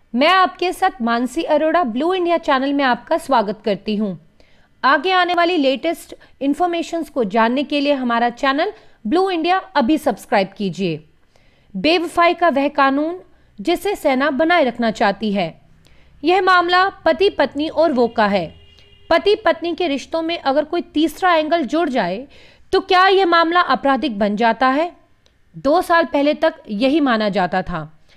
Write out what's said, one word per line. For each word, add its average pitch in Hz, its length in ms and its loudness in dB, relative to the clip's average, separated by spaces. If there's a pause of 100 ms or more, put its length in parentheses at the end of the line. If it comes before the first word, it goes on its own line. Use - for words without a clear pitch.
(140)
मैं 262 160 2
आपके 370 440 0
साथ 370 280 -2
मानसी 240 440 -2
अरोड़ा, 311 380 2
ब्लू 262 300 -2
इंडिया 349 260 0
चैनल 277 340 -2
में 285 100 0
आपका 247 340 0
स्वागत 220 480 -2
करती 208 300 -4
हूँ। 196 220 -4 (680)
आगे 285 280 2
आने 359 220 2
वाली 349 240 2
लेटेस्ट 277 580 -2 (260)
इन्फॉर्मेशंस 330 680 -2
को 254 160 -4
जानने 233 380 0
के 294 160 -2
लिए 285 140 0
हमारा 240 380 0
चैनल 277 420 -2 (320)
ब्लू 359 240 0
इंडिया 349 280 0 (180)
अभी 285 220 2
सब्सक्राइब 202 600 -2
कीजिए। 175 460 -4 (720)
बेवफाई 330 600 2
का 349 180 2
वह 277 180 0
कानून 294 500 0 (400)
जिसे 349 360 -2
सेना 277 360 0
बनाए 320 320 2
रखना 233 300 -2
चाहती 208 400 -2
है, 180 200 -4 (680)
यह 359 200 2
मामला 359 440 2 (180)
पति 330 260 2
पत्नी 285 380 -2
और 320 240 2
वो 240 160 2
का 220 200 0
है। 185 180 -2 (640)
पति 339 260 2 (100)
पत्नी 330 300 0
के 359 140 -2
रिश्तों 285 320 -4
में 330 180 -4
अगर 285 260 0
कोई 349 180 -4
तीसरा 330 520 0
एंगल 311 300 0
जुड़ 320 240 -2
जाए 220 380 -4 (460)
तो - 80 4
क्या 370 280 4
यह 392 180 4
मामला 339 340 2
आपराधिक 262 580 0
बन 208 160 0
जाता 226 340 0
है? 320 220 0 (640)
दो 277 260 2
साल 339 240 2
पहले 294 280 0
तक 320 200 0 (160)
यही 262 300 0
माना 226 300 0
जाता 185 320 -2
था। 180 180 -8 (380)